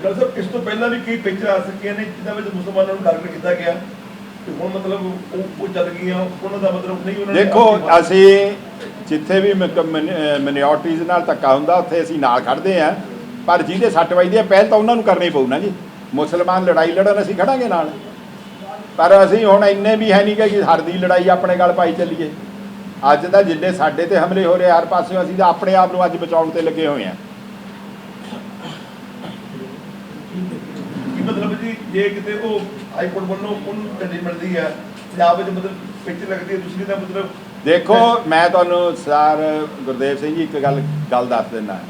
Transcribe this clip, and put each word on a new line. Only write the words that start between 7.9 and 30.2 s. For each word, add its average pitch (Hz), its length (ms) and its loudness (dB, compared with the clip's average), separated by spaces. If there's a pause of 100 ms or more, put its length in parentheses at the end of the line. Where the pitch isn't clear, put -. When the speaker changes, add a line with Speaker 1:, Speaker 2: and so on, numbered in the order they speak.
Speaker 2:
ਅਸੀਂ 196 520 8 (560)
ਜਿੱਥੇ 156 320 0
ਵੀ 196 140 4
ਮਿਕ-, 180 320 0
ਮਿਨ-, 160 240 -2
ਅਹ, 151 300 0
ਮਾਈਨੌਰਿਟੀਜ਼ 147 640 0
ਨਾਲ 170 180 2
ਧੱਕਾ 139 340 2
ਹੁੰਦਾ, 151 200 2
ਉੱਥੇ 175 260 0
ਅਸੀਂ 160 180 -4
ਨਾਲ 127 220 2
ਖੜਦੇ 165 400 0
ਹਾਂ, 156 100 2 (560)
ਪਰ 175 140 4
ਜਿਹਦੇ 190 280 0
ਸੱਟ 170 240 2
ਵੱਜਦੀ 180 240 4
ਹੈ, 220 60 4
ਪਹਿਲ 196 240 6
ਤਾਂ 220 100 4
ਉਹਨਾਂ 220 180 4
ਨੂੰ 226 80 -2
ਕਰਨੀ 175 260 2
ਪਊ 135 180 0
ਨਾ 135 120 -2
ਜੀ। 196 120 -4 (440)
ਮੁਸਲਮਾਨ 175 500 0
ਲੜਾਈ 165 260 4
ਲੜਨ, 202 300 2
ਅਸੀਂ 190 140 -2
ਖੜਾਂਗੇ 247 320 0
ਨਾਲ, 165 220 -2 (1080)
ਪਰ 190 280 10
ਅਸੀਂ 220 200 4
ਹੁਣ 202 200 8
ਇੰਨੇ 202 300 4
ਵੀ 214 160 2
ਹੈ 202 120 6
ਨਹੀਂ 208 120 2
ਕਿ 208 260 2
ਹਰ 139 200 4
ਦੀ 165 100 -4
ਲੜਾਈ 180 360 2
ਆਪਣੇ 180 280 2
ਗਲ 180 180 4
ਪਾਈ 170 200 2
ਚੱਲੀਏ। 160 360 -4 (840)
ਅੱਜ 147 120 2
ਤਾਂ 196 180 6
ਜਿੱਡੇ 165 280 0
ਸਾਡੇ 156 340 0
ਤੇ 180 120 2
ਹਮਲੇ 180 280 2
ਹੋ 175 120 4
ਰਹੇ 180 140 4
ਹਰ 170 140 4
ਪਾਸਿਓਂ, 180 380 0
ਅਸੀਂ 165 120 -4
ਤਾਂ 185 120 4
ਆਪਣੇ 190 280 2
ਆਪ 185 180 4
ਨੂੰ 180 120 2
ਅੱਜ 165 120 -2
ਬਚਾਉਣ 165 320 0
ਤੇ 165 120 -2
ਲੱਗੇ 160 260 -2
ਹੋਏ 135 180 -2
ਹਾਂ। 92 80 -6 (4000)